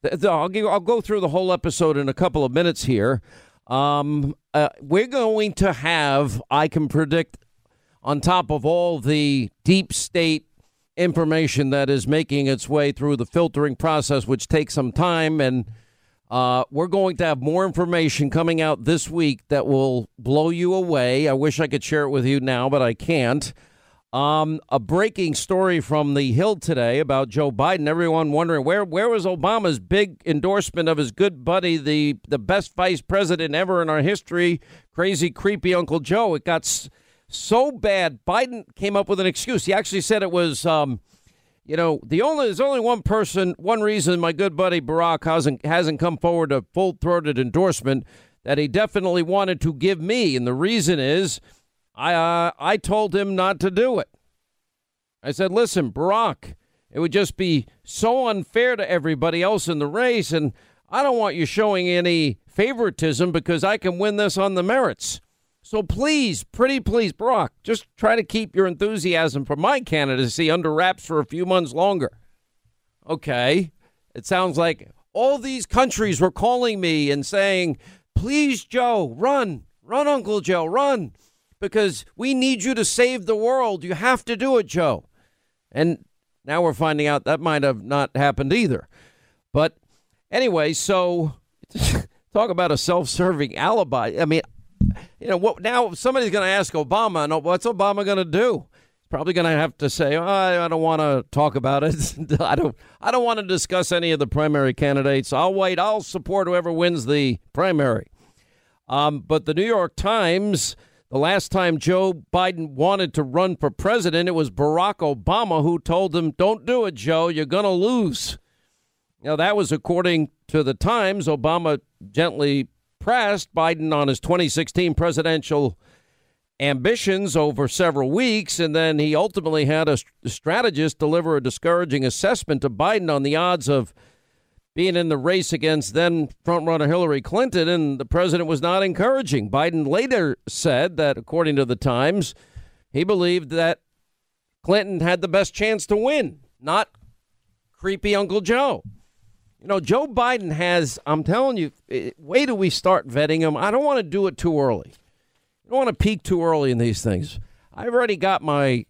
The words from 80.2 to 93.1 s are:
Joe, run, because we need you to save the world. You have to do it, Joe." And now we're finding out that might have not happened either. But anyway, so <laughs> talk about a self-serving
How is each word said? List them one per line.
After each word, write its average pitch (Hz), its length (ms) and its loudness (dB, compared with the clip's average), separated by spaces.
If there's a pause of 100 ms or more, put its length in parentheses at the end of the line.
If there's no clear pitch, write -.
Joe, 175 240 0
run, 233 480 0 (440)
because 196 460 -2 (120)
we 262 180 -2
need 254 300 0
you 262 100 0
to 220 100 0
save 247 400 0
the 220 100 0
world. 220 480 0
You 180 120 -4
have 240 320 0
to 233 100 -2
do 262 220 2
it, 202 80 0
Joe." 147 380 -2 (640)
And 165 340 -2 (400)
now 156 160 -2
we're 165 140 2
finding 151 320 0
out 147 180 0
that 156 160 0
might 147 220 0
have 127 200 0
not 139 320 -2
happened 135 380 0
either. 196 360 0 (640)
But 156 240 0 (520)
anyway, 170 440 0
so 175 600 -2 (360)
<laughs> - 640 -4
talk 214 160 2
about 180 220 0
a 143 40 2
self-serving 170 800 0